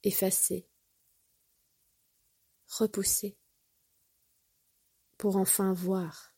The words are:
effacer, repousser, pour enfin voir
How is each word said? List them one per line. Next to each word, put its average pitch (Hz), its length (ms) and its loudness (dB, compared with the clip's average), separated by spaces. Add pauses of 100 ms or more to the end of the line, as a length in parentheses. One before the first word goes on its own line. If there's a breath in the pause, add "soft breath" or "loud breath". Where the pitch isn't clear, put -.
effacer, 190 640 0 (2000)
repousser, 202 720 -2 (1800)
pour 196 200 0
enfin 190 360 2
voir 180 640 -4